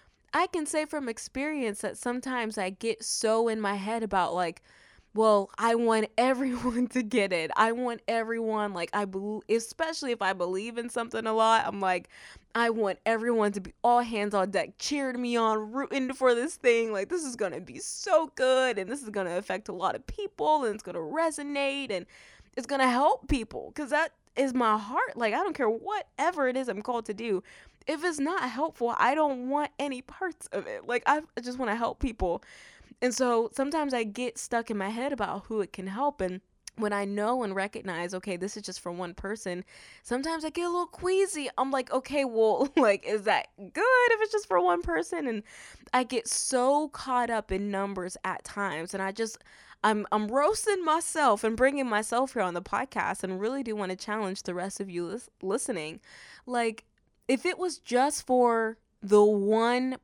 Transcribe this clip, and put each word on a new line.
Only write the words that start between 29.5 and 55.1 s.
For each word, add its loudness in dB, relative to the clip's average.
any -4
parts -10
of -6
it. -10
Like, -2
I, 4
I -6
just -8
wanna 0
help -4
people. -2
And 2
so 2
sometimes -2
I 0
get -6
stuck -4
in -2
my -2
head -4
about -4
who -2
it -6
can -10
help. -2
And -4
when -2
I -2
know 0
and -4
recognize, -6
okay, -6
this -8
is -12
just -12
for -8
one -8
person, -8
sometimes -4
I -6
get -4
a -2
little -2
queasy. 0
I'm 0
like, -2
"Okay, 0
well, 4
<laughs> -20
like, 4
is -2
that 2
good 4
if 0
it's 0
just -2
for 4
one 4
person?" -2
And -4
I 4
get -4
so 2
caught -2
up -2
in -2
numbers -4
at -6
times. -4
And -4
I -2
just, -4
I'm, 4
I'm 2
roasting 2
myself 2
and 0
bringing 4
myself 0
here 0
on 0
the -4
podcast, -4
and -6
really -2
do -6
wanna -4
challenge -4
the -6
rest -6
of -10
you -4
lis-, -10